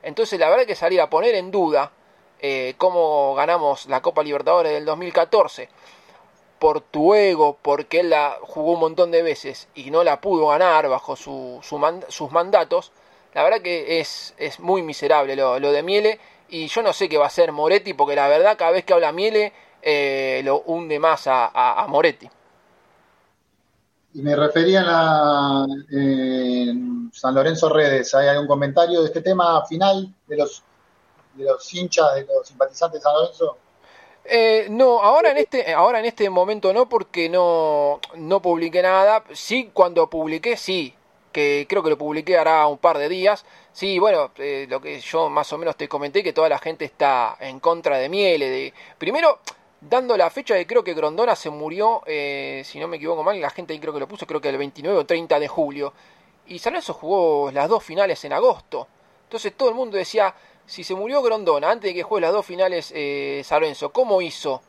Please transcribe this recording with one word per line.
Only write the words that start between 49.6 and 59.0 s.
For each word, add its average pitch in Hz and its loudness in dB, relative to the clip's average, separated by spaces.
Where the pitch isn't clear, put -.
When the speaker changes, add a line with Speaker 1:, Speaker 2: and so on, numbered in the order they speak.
Speaker 1:
dando 240 0
la 175 2
fecha 240 -4
de 175 0
creo 233 0
que 175 -6
Grondona 160 0
se - -12
murió, 170 -4
eh, 139 -8
si - -18
no 160 -10
me 170 -10
equivoco 156 -6
mal, 190 -2
la 143 -4
gente 165 -12
ahí 151 -12
creo 151 -8
que 147 -8
lo 135 -8
puso, - -16
creo 151 -6
que 147 -4
el 135 -2
veintinueve 147 -4
o 143 -2
treinta 165 0
de 147 -2
julio. 143 -4
Y 175 -16
San 240 -4
Lorenzo 339 -8
jugó 156 0
las 143 0
dos 214 0
finales 180 -4
en 143 -10
agosto. 147 -2